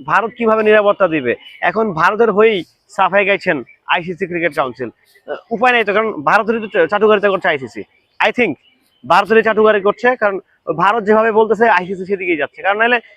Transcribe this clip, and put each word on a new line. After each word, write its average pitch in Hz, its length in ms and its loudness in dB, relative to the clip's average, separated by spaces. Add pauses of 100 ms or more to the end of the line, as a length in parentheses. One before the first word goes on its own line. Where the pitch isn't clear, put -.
ভারত 185 320 -2
কিভাবে 220 260 0
নিরাপত্তা 208 460 2
দিবে? 135 260 -2 (260)
এখন 180 320 -2
ভারতের 196 380 0
হয়েই 202 340 2 (240)
সাফাই 196 360 0
গাইছেন 180 380 -2 (240)
আইসিসি 175 400 -4
ক্রিকেট 165 300 -4
কাউন্সিল। 127 320 -6
আহ, - 480 -16 (140)
উপায় 233 220 0
নাই 233 120 2
তো, 196 80 -2
কারণ 208 300 -4
ভারতেরই 202 380 0
তো 214 60 -10
চা-, 190 200 0
চাটুকারিতা 208 440 2
করছে 190 180 -2
আইসিসি। 131 340 -4 (420)
I 208 80 2
think 208 220 -2 (520)
ভারতেরই 196 360 4
চাটুকারি 214 380 2
করছে, 220 360 0
কারণ 202 220 -2 (380)
ভারত 202 260 0
যেভাবে 220 300 2
বলতেছে, 220 360 2
আইসিসি 180 380 -2
সেদিকেই 180 300 -2
যাচ্ছে, 143 260 -6
কারণ 196 160 -2
নাহলে 233 220 0 (160)